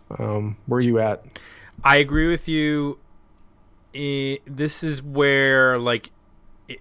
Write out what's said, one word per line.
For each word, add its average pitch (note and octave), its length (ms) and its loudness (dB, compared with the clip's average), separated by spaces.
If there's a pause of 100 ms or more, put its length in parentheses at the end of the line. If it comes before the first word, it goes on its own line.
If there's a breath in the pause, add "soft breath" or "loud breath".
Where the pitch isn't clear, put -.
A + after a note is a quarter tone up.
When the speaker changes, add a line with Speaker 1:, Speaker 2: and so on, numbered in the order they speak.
(180)
Speaker 1:
Um, G#2 380 -4 (100)
where B2 120 -2
are - 40 0
you A#2+ 160 2
at? G#2+ 260 -2 (600 loud breath)
Speaker 2:
I C#3 140 6
agree D3 300 2
with E3+ 200 -4
you. D3+ 500 -2 (960)
I, C#3 500 -6
this C#3+ 380 -6
is D3 200 -6
where, C#3 760 4
like, A#2+ 320 -2 (580)
i-, B2 120 -16